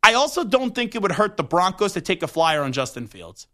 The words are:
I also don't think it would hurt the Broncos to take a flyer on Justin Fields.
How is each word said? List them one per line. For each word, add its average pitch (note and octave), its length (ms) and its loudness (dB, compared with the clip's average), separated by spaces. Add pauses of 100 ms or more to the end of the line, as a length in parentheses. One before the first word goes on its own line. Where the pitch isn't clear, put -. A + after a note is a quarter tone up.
I A3+ 100 8
also D4 300 0
don't B3 320 0
think A#3+ 180 -2
it A#3 80 -4
would F#3+ 120 2
hurt G#3 240 0
the E3 60 -2
Broncos F#3 500 0
to F3 80 -4
take F#3 200 -2
a E3 60 -4
flyer D#3+ 360 0
on C3 100 -4
Justin B2 340 -6
Fields. F2+ 460 -18